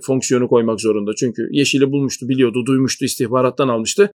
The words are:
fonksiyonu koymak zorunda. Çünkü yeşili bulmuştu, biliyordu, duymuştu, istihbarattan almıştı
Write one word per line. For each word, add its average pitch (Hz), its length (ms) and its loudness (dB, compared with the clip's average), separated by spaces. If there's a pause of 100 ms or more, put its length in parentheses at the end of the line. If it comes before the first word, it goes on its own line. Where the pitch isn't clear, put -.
fonksiyonu 127 420 0
koymak 113 340 2
zorunda. 107 380 0
Çünkü 117 220 -2 (100)
yeşili 139 400 2
bulmuştu, 135 380 -4
biliyordu, 123 360 0
duymuştu, 135 400 0
istihbarattan 127 600 0
almıştı 120 480 0